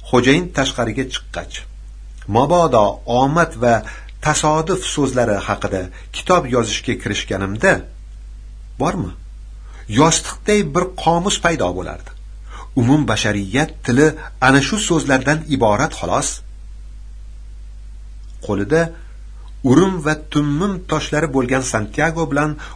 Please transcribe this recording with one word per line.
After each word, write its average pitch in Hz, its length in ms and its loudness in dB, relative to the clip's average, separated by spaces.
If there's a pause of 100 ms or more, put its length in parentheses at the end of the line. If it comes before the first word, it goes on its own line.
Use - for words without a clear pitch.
xo'jayin 135 500 4
tashqariga 123 520 -2
chiqqach. - 500 -10 (720)
"Mabodo 135 600 6 (280)
omad 143 440 4
va 120 180 4 (440)
tasodif 156 640 2
so'zlari 120 520 0
haqida 95 460 -2 (280)
kitob 180 360 2
yozishga 117 480 0
kirishganimda, 104 760 0 (1000)
bormi, 151 380 -2 (760)
yostiqday 160 760 2
bir 160 200 0 (100)
qomus 175 460 2
paydo 151 340 2
bo'lardi. 80 360 -8 (640)
Umum 131 340 4
bashariyat 104 720 0
tili 139 300 6 (300)
ana 135 240 8
shu 175 160 -2
so'zlardan 139 680 2
iborat, 123 460 2
xolos." 98 360 -2 (2000)
Qo'lida 104 440 2 (760)
urum 170 380 6
va 151 240 0
tummim 147 580 0
toshlari 151 480 0
bo'lgan 131 340 2
Santiago 151 640 0
bilan 143 240 2 (260)